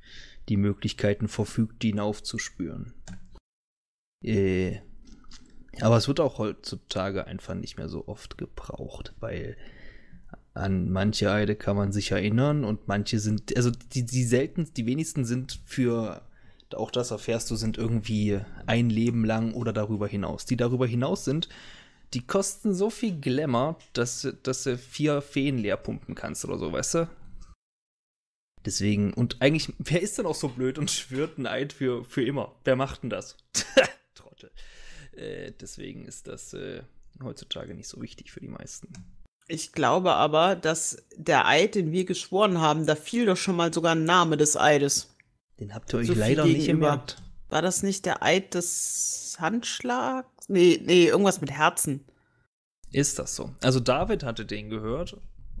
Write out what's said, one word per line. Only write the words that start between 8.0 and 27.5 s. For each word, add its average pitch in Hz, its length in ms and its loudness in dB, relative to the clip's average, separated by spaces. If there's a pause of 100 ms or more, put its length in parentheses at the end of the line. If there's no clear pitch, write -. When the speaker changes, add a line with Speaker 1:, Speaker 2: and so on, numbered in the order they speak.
Speaker 1:
oft - 300 -14
gebraucht, - 840 -8
weil - 380 -8 (960)
an 92 360 0
manche 98 420 2
Eide 104 240 2
kann 101 200 -2
man 101 160 2
sich 101 200 -2
erinnern 120 520 2
und 107 240 -4
manche 101 320 0
sind, 104 360 -2
also 120 140 4
die, 120 360 -4
die 127 180 0
selten, 135 520 0
die 113 120 -2
wenigsten 147 360 -2
sind 123 420 -4
für, 117 640 -2 (460)
auch - 160 -4
das 120 220 -2
erfährst 113 400 -4
du, 117 40 -2
sind 110 220 0
irgendwie 107 600 0 (260)
ein 117 240 4
Leben 113 340 2
lang 110 300 0
oder 117 180 -4
darüber 104 360 -2
hinaus. 90 380 -6
Die 123 120 -2
darüber 123 300 2
hinaus 127 380 -2
sind, 156 220 -2 (680)
die 131 120 -4
kosten 196 480 0
so 196 160 2
viel 202 300 -4
Glamour, 139 580 0 (160)
dass, 120 340 -2 (140)
dass - 220 -2
du 123 140 -2
vier 147 440 0
Feen 139 360 0
leer 104 200 0
pumpen - 380 -8
kannst - 300 -8
oder - 120 -4
so, - 140 -4
weißt - 240 -2
du? 165 140 0 (1600)